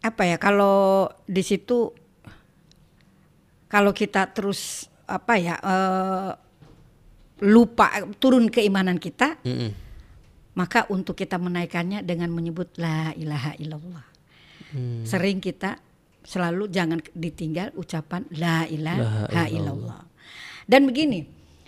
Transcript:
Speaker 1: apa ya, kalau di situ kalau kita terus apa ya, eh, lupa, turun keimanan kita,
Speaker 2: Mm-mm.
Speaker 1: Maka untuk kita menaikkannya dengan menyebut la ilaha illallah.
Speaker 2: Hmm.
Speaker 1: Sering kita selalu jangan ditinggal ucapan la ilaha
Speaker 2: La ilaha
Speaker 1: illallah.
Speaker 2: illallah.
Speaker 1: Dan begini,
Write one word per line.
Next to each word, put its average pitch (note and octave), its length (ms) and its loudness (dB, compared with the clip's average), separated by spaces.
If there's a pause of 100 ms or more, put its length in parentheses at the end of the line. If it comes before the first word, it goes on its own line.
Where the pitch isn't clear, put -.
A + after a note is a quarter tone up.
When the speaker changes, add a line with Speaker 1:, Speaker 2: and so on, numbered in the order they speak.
Speaker 1:
apa A3 240 -2
ya, F3 100 2
kalau G3 720 4 (160)
di F#3+ 180 -2
situ A#3+ 460 0 (1800)
kalau G3+ 300 2
kita G3+ 340 0
terus - 600 -6 (140)
apa F#3+ 300 -2
ya, F3 200 0
eh, F#3+ 760 0 (1160)
lupa, A3+ 400 8 (300)
turun B3 320 6
keimanan G3 480 2
kita, C4 440 -2
Speaker 2:
Mm-mm. B2 460 -6 (640)
Speaker 1:
Maka F#3 360 0
untuk F#3+ 260 -4
kita F#3 220 -6
menaikkannya F3 680 -4
dengan E3+ 280 -4
menyebut E3+ 460 -4
la D#3+ 380 -2
ilaha D3+ 420 -6
illallah. D#3 500 -12 (640)
Speaker 2:
Hmm. B2 340 -6
Speaker 1:
Sering F#3 360 -2
kita F#3+ 380 -6 (440)
selalu F3+ 460 -2
jangan E3+ 320 -2 (120)
ditinggal E3+ 600 -6
ucapan F3 580 -8
la E3 320 0
ilaha D#3 340 -4
Speaker 2:
La - 20 0
ilaha G#2+ 240 0 (220)
Speaker 1:
illallah. - 20 -6
Speaker 2:
illallah. C#3+ 540 -6 (640)
Speaker 1:
Dan C4 200 6
begini, A3 360 0 (480)